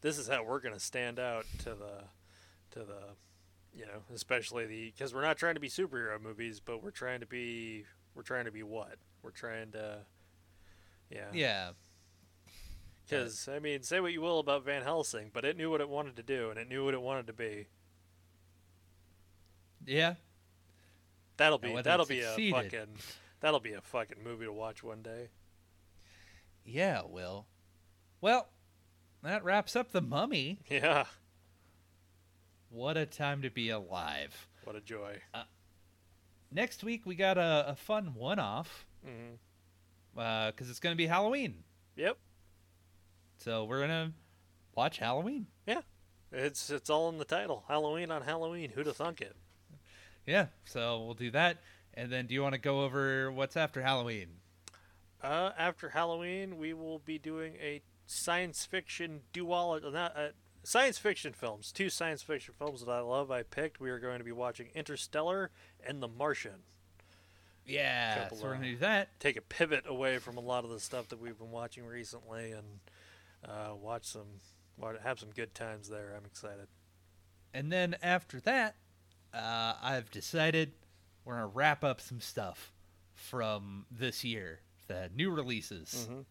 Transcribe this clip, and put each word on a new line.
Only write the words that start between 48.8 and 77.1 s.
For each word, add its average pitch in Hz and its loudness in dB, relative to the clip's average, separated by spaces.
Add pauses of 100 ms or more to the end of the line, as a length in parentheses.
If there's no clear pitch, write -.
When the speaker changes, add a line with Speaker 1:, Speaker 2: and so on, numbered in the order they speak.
Speaker 1:
thunk 170 -2
it? - -10 (920)
Speaker 2:
Yeah, 165 4 (160)
so 117 0
we'll 117 -6
do 120 -2
that. 165 4 (320)
And 120 -6
then 127 -2
do 120 -2
you 135 4
wanna 135 2
go 139 4
over 135 2
what's 135 0
after 151 2
Halloween? 117 0 (840)
Speaker 1:
Uh, 165 2
after 165 0
Halloween, 175 0
we 160 -4
will 160 -6
be 151 -6
doing 160 -6
a 147 -6 (240)
science 175 0
fiction 170 -4 (100)
duology, 170 2
not, 170 0
uh, 147 -2 (320)
science 254 6
fiction 185 2
films, 107 -6
two 190 2
science 160 0
fiction 143 -4
films 143 -4
that 120 -2
I 123 2
love, 131 2
I 127 0
picked. 151 -4
We 127 -2
are 123 -2
going 123 -4
to 120 -8
be 117 -8
watching 120 -4
Interstellar 156 -2 (360)
and 143 -6
The 120 -2
Martian. 117 0 (1000)
Speaker 2:
Yeah, 127 2
Speaker 1:
Couple 113 -6
Speaker 2:
so 107 -6
we're 131 -2
Speaker 1:
of 131 -4
Speaker 2:
gonna 127 -2
do 120 -4
that. 202 2
Speaker 1:
Take 139 4
a 110 -6
pivot 151 2
away 131 2
from 120 -8
a 123 -6
lot 123 2
of 117 -6
the 113 -6
stuff 120 -6
that 113 -10
we've 117 -10
been 113 -12
watching 117 -8
recently 113 -10
and, 107 -12 (640)
uh, 107 -6
watch 110 -6
some, 104 -12 (380)
wa-, 110 -6
have 123 -2
some 107 -14
good 113 -6
times 107 -8
there. 104 -8
I'm 104 -12
excited. 101 -14 (880)